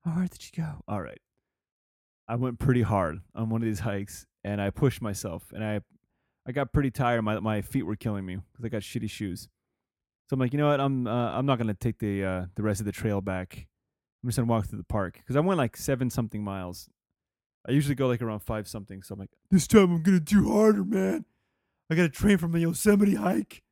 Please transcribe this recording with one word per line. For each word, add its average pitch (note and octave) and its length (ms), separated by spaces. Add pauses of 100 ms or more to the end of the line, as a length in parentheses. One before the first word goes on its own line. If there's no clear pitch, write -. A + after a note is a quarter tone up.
How E3+ 80
hard F3+ 180
did - 140
you - 180
go? D3+ 260
All G2+ 140
right. - 180 (1080)
I A#2 80
went A#2+ 220
pretty B2 240
hard F#2 380 (140)
on A2 160
one A2+ 120
of A2+ 40
these A2 140
hikes, G2+ 460 (180)
and G2+ 160
I G2+ 100
pushed - 320
myself, F#2+ 500
and G#2+ 120
I, G#2+ 160 (680)
I B2+ 60
got C3+ 200
pretty C#3 180
tired. A#2+ 320
My, G#2+ 180
my G#2+ 220
feet C3 200
were G2+ 140
killing G2+ 300
me F2+ 100
'cause - 280
I A2+ 40
got G#2+ 140
shitty A2 280
shoes. - 380 (800)
So C#3+ 60
I'm C3 60
like, B2 120
"You D3 60
know D3 100
what? C#3+ 120
I'm, C3+ 260
uh, A#2 260
I'm C3 140
not C3 120
gonna A2 160
take A2+ 240
the, G2 260
uh, F#2 220 (100)
the G#2 60
rest G#2 180
of G#2+ 60
the G2+ 60
trail G2+ 280
back. F#2 480 (540)
I'm B2+ 60
just A2+ 80
gonna A#2 140
walk A2 160
through G#2 120
the F2 60
park." G2 420
'Cause B2 100
I D3 40
went, F3+ 180
like, B2 180
seven B2+ 340
something G#2+ 340
miles. F#2+ 440 (800)
I A#2+ 40
usually C#3+ 220
go, C3 140
like, A#2+ 140
around G#2+ 180
five G#2+ 260
something. G2 360
So - 100
I'm G2+ 60
like, - 180 (140)
"This F#3 160
time F#3+ 260
I'm E3 100
gonna F#3 160
do F#3+ 320
harder, G#3 320
man. F#3+ 440 (640)
I D#3+ 40
gotta E3+ 140
train G3 300
for E3 100
my E3 100
Yosemite G3+ 580
hike." - 560